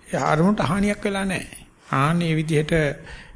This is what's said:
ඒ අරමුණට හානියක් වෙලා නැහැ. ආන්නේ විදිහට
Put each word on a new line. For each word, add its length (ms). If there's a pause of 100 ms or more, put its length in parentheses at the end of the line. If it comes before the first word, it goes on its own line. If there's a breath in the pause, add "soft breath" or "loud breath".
ඒ 160
අරමුණට 380
හානියක් 420
වෙලා 220
නැහැ. 320 (340)
ආන්නේ 420
විදිහට 380 (640 loud breath)